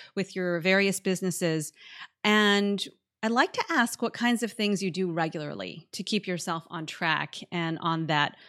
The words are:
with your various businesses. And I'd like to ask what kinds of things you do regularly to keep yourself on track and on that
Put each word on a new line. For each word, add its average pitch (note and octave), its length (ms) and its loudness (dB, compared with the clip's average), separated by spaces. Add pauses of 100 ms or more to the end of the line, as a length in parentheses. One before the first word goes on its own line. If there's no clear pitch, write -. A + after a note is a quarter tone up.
(140)
with G3 220 -4
your F3 240 -2
various F#3+ 400 4
businesses. F3 760 0 (500)
And G3+ 640 4 (360)
I'd A3+ 80 0
like B3 220 2
to A#4+ 180 -2
ask B3 280 0
what A3+ 140 -2
kinds A#3+ 300 2
of G#3 80 -4
things G#3 320 0
you F#3 80 0
do F3 200 -2
regularly D#3+ 840 -4
to G3 100 -8
keep - 240 -2
yourself E3+ 420 -4
on E3 160 -8
track D3 520 -2 (140)
and E3 280 -2
on D#3+ 280 -2
that D3 300 2 (120)